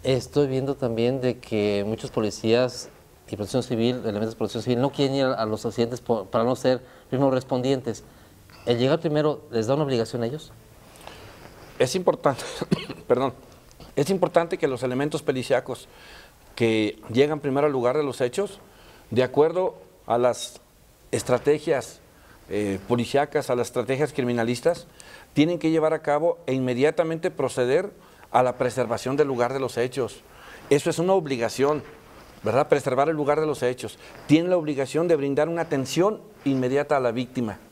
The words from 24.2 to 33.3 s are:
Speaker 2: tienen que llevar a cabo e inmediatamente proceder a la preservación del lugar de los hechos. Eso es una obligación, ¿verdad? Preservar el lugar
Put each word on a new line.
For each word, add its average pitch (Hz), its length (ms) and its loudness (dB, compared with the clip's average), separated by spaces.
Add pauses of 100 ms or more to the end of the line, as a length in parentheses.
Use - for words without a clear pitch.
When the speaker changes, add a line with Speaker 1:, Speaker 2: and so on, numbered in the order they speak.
Speaker 2:
tienen 165 260 2
que 160 120 0
llevar 160 240 2
a 156 80 -4
cabo 151 440 0
e 131 60 -2
inmediatamente 160 760 0
proceder 139 600 0 (400)
a 123 120 6
la 123 160 2
preservación 123 580 -2
del 147 120 4
lugar 123 240 0
de 135 80 -4
los 127 180 -4
hechos. 127 440 -4 (480)
Eso 147 200 4
es - 80 -2
una 180 140 2
obligación, 139 720 0 (600)
¿verdad? 120 260 2
Preservar 139 400 2
el 160 80 -2
lugar 147 240 0